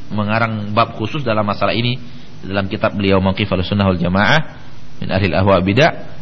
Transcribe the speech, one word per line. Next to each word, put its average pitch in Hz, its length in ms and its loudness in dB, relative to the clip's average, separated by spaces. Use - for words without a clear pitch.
mengarang 107 560 -2
bab 113 240 0
khusus 120 320 -4
dalam 107 160 2
masalah 101 320 0
ini 120 240 0
dalam 98 240 -2
kitab 104 240 0
beliau 98 240 4
Mauqif 95 320 0
Ahlussunnah 95 400 2
wal 90 80 0
Jamaah 98 400 2
min - 80 -4
Ahlil 92 240 0
Ahwa 95 240 4
Bidah, 104 320 4